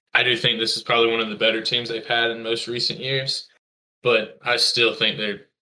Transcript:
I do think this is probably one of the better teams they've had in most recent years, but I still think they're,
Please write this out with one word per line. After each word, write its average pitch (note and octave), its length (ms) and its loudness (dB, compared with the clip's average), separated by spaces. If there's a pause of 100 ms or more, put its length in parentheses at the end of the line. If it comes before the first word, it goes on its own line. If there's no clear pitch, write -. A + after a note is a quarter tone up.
(120)
I B2 100 4
do B2 140 2
think A2+ 240 0
this A2+ 160 -2
is - 60 -8
probably A#2 280 4
one A2+ 100 0
of A2 100 -2
the G#2 60 -8
better A2+ 260 0
teams A#2+ 260 -2
they've A2+ 160 -6
had A#2 280 0
in A2+ 100 -8
most A2+ 260 -4
recent A#2+ 320 -4
years, C3+ 480 -4 (540)
but A2+ 420 0
I A#2+ 140 2
still A#2 360 2
think A2 220 0
they're, G#2 300 -6 (160)